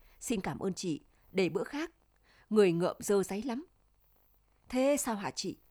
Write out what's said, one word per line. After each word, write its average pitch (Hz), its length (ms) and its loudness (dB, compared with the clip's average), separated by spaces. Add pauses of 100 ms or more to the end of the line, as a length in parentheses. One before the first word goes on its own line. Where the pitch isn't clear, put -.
(200)
xin 214 220 -4
cảm - 180 -6
ơn 196 140 -2
chị, 170 280 -4 (300)
để 175 180 2
bữa 175 140 -2
khác. 302 280 -6 (580)
Người 208 220 6
ngợm 170 280 0
dơ 196 240 2
dáy 196 180 -4
lắm." 262 240 -6 (1040)
"Thế 269 300 2
sao 233 160 -2
hả 185 160 -4
chị?" - 260 -8 (140)